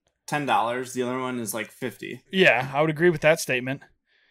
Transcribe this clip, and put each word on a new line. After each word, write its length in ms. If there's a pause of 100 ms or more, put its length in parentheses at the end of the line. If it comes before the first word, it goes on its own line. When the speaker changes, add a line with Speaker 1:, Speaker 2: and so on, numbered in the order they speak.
(260)
Speaker 1:
ten 200
dollars. 460
The 100
other 160
one 200
is, 160
like, 160
fifty. 520 (100)
Speaker 2:
Yeah, 400
I 80
would 100
agree 200
with 120
that 180
statement. 420 (480)